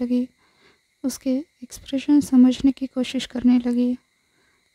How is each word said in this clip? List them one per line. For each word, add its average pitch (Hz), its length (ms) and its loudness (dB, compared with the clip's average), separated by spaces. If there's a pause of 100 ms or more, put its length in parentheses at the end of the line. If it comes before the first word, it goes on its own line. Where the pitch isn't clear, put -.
लगी, 247 280 -4 (760)
उसके 262 260 -6 (340)
expression 277 580 0
समझने 254 500 4
की 262 160 -6
कोशिश 254 380 -6
करने 247 340 0
लगी। 247 380 -2 (760)